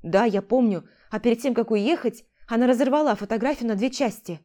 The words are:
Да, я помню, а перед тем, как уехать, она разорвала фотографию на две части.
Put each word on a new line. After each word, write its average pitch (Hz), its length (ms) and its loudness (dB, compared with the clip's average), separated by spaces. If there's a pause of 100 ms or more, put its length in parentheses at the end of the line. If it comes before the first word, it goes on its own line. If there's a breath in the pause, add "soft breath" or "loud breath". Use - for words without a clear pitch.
Да, 190 200 2
я 196 180 0
помню, 220 440 0 (220 soft breath)
а 214 100 -4
перед 233 220 0
тем, 254 140 -2
как 226 160 -2
уехать, 226 560 -2 (200)
она 233 200 2
разорвала 269 480 2
фотографию 226 540 -4
на 214 60 -2
две 220 140 -2
части. 214 560 -6